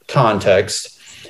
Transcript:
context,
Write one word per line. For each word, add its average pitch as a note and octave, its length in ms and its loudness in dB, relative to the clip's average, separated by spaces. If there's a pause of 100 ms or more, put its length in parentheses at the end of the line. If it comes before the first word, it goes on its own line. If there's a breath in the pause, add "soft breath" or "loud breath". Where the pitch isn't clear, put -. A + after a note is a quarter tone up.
context, G#2 920 0 (300 loud breath)